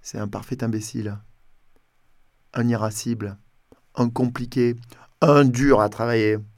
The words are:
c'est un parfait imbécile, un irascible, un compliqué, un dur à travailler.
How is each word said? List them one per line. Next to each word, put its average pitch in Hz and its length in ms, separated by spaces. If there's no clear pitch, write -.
c'est - 180
un 104 100
parfait 107 340
imbécile, 107 560
un 120 160
irascible, 107 680
un 120 160
compliqué, 120 680
un 143 240
dur 127 380
à 104 80
travailler. 110 480